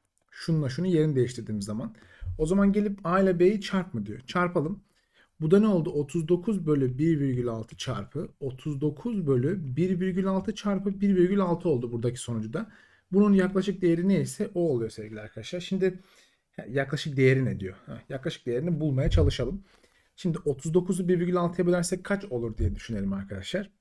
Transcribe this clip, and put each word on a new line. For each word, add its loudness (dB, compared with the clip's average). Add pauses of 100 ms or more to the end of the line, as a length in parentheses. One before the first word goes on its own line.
(320)
Şununla -2
şunun -4
yerini 2
değiştirdiğimiz -2
zaman. -6 (420)
O -2
zaman 4
gelip 0
A 2
ile 4
B'yi 4
çarp -4
mı -6
diyor. -10
Çarpalım. -2 (580)
Bu 0
da 8
ne 6
oldu? 2
Otuz -2
dokuz 0
bölü 2
bir 2
virgül 0
altı -8
çarpı -8 (120)
otuz -6
dokuz -2
bölü 0
bir 0
virgül 0
altı -2
çarpı -2
bir 4
virgül 4
altı 2
oldu 0
buradaki -2
sonucu -6
da. -6 (400)
Bunun 6
yaklaşık 2
değeri 2
neyse 0
o 0
oluyor 0
sevgili -12
arkadaşlar. -10
Şimdi -2 (680)
yaklaşık -2
değeri 6
ne -2
diyor? -8 (100)
Ha, -12
yaklaşık -8
değerini -2
bulmaya 0
çalışalım. 2 (520)
Şimdi -2
otuz -2
dokuzu 0
bir 2
virgül 0
altıya 0
bölersek 0
kaç -4
olur -6
diye 0
düşünelim -4
arkadaşlar. -8